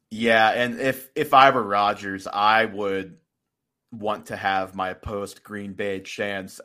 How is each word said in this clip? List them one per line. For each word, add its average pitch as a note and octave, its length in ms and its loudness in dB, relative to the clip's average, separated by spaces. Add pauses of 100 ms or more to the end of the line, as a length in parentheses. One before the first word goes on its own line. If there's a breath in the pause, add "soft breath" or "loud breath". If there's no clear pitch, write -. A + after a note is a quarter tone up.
(120)
Yeah, A2+ 380 4
and A#2 320 -2
if, C3 340 -4
if D3+ 180 0
I C3+ 160 10
were B2+ 140 2
Rodgers, G2+ 640 -2
I G#2+ 380 2
would G2 500 -6 (760)
want G#2 320 -6
to A2 100 -10
have F#2+ 400 -2
my F#2 200 -4
post G2+ 500 -10
Green G2+ 260 -12
Bay G2 300 -6
chance G2 640 -8